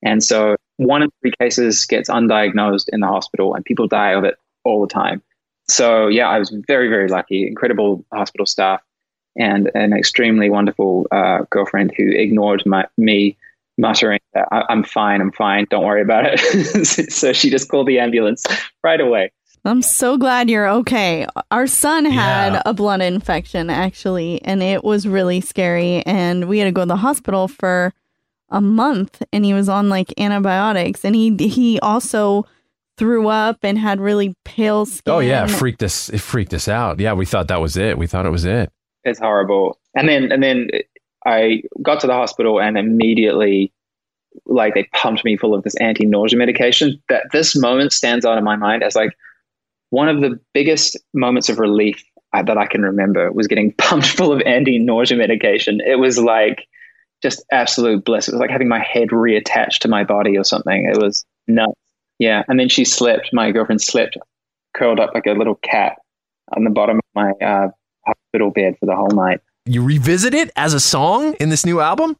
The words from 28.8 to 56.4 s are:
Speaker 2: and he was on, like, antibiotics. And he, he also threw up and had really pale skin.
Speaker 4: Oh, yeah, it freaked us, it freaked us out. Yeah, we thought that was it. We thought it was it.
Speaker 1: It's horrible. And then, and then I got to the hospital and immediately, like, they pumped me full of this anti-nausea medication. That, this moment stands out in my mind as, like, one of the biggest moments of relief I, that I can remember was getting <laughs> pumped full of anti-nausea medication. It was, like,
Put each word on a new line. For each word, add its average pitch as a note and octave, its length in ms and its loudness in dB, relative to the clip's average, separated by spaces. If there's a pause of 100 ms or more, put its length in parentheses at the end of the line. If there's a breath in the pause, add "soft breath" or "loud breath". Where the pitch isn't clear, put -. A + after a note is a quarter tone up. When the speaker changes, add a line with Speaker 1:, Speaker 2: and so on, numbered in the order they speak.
Speaker 2:
and G#3 100 0
he G3+ 120 2
was G3 160 0
on, G3+ 180 0
like, F#3+ 320 -2
antibiotics. G3 840 -2
And G#3 140 0
he, A3 180 2 (140)
he A#3 320 2
also G#3 680 0 (520)
threw A3+ 300 2
up G#3+ 340 0
and G3+ 160 0
had G#3 220 0
really G3+ 340 0 (100)
pale G#3+ 400 0
skin. - 300 -4
Speaker 4:
Oh, E3+ 60 2
yeah, B2 240 2
it G#2 60 -2
freaked C3 320 -2
us, - 280 -6
it G#2 100 -4
freaked G#2 320 -4
us E2+ 160 -6
out. G#2 320 -2
Yeah, G#2+ 140 0
we F#2+ 100 0
thought F2+ 240 -2
that F2 140 0
was D#2+ 160 -2
it. F#2+ 180 0
We E2 100 -2
thought F#2 200 -4
it E2+ 40 0
was E2 140 -2
it. G2 260 -2 (320)
Speaker 1:
It's A#2+ 160 -4
horrible. G2+ 600 0 (180)
And C#3+ 120 2
then, C3+ 220 2
and C3+ 120 2
then B2+ 260 0 (580)
I A2+ 360 2 (200)
got D3+ 180 0
to C#3+ 60 -2
the B2+ 60 2
hospital A2+ 480 0
and G#2+ 160 0
immediately, G#2+ 960 2 (720)
like, A2 300 0
they G2+ 180 0
pumped A2 320 -2
me G#2+ 140 0
full G#2+ 160 0
of G2 80 -2
this G#2 140 -8
anti-nausea G#2+ 640 0
medication. B2 680 0
That, B2 240 0
this D#3 240 0
moment C3 380 2
stands A#2+ 320 0
out A2+ 100 2
in G#2+ 80 0
my G#2+ 120 0
mind G#2+ 260 0
as, G#2+ 120 -2
like, A2 220 0 (760 soft breath)
one C#3 180 0
of D3+ 140 0
the A#2+ 180 -2 (140)
biggest D3 420 0 (160)
moments B2 360 0
of A#2 100 -2
relief G#2 440 0 (300)
I, G2+ 100 0
that A2 160 0
I G#2 80 0
can G#2+ 160 -2
remember G2 480 0
was G#2+ 160 -2
getting G#2+ 260 0
<laughs> - 60 -16
pumped D3 280 0
full E3+ 260 2
of C#3 100 0
anti-nausea A#2+ 760 2
medication. G#2+ 600 0
It B2+ 180 2
was, B2+ 200 2
like, A2+ 480 2 (560 soft breath)